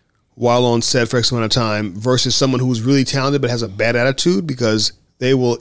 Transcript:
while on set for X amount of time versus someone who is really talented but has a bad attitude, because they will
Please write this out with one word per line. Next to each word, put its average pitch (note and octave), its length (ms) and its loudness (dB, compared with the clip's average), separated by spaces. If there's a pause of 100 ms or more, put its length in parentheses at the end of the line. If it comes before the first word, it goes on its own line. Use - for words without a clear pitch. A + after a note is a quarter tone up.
(340)
while A#2+ 300 2
on A#2 180 2
set A#2 260 0
for B2+ 100 -2
X A2+ 120 0
amount A#2 140 0
of G#2+ 80 -4
time G#2+ 420 -2
versus B2 400 0
someone C3 260 0
who B2+ 120 0
is A2 100 -2
really C3+ 220 2
talented C#3 360 -2
but B2 100 -2
has A#2+ 120 -4
a G#2+ 60 -4
bad A2 260 -2
attitude, C3+ 540 0
because A2+ 440 0 (260)
they B2+ 160 0
will B2 260 0